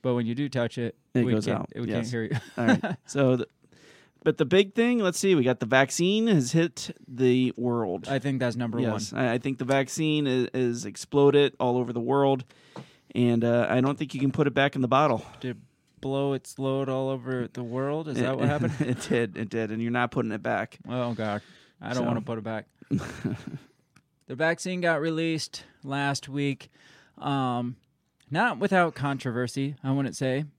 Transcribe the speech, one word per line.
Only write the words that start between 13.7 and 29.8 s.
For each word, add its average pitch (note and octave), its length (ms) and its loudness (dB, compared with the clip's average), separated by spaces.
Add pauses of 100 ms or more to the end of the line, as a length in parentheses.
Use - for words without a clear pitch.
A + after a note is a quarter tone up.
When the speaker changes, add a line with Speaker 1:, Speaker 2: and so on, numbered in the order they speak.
Speaker 2:
I B2+ 100 2
don't C3+ 180 0
think D3 160 -6
you C#3 60 -6
can C#3 100 2
put D3 160 0
it C#3 80 0
back C#3+ 220 2
in C3+ 60 0
the B2+ 60 0
bottle. C3 360 2 (160)
Speaker 1:
Did B2+ 120 -6
it - 40 -10 (460)
blow C#3 320 -2
its - 240 -10
load C3+ 320 -2
all C3 180 -2
over B2+ 440 -4
the B2+ 120 -8
world? C#3 440 -4
Is B2+ 100 -4
Speaker 2:
It, B2 40 0
Speaker 1:
that C3 160 0
what - 100 0
happened? D3 280 0
Speaker 2:
<laughs> - 40 -12
it B2+ 280 0
did. A#2 300 0
It G#2 100 -4
did. A2+ 220 -4
And A2 120 -4
you're A#2 80 -2
not B2 200 0
putting A#2 220 -2
it G#2+ 100 -8
back. A2+ 360 -4 (100)
Speaker 1:
Oh, A#2+ 260 -4
God. G#2+ 260 -4 (400)
I G#2 140 -12
don't B2+ 80 -2
Speaker 2:
So. A#2+ 60 -2
Speaker 1:
wanna A#2 120 -2
put A2+ 180 -8
it G#2+ 60 -10
back. A2 220 -6 (240)
Speaker 2:
<laughs> - 80 0 (1300)
Speaker 1:
The C3 100 -12
vaccine E3+ 440 -2
got E3 200 2
released D#3+ 640 -4 (180)
last C#3 460 -2
week. C#3 420 -4 (480)
Um, B2+ 560 -2 (560)
not F#3 300 0
without F3+ 340 2
controversy, C3+ 880 -4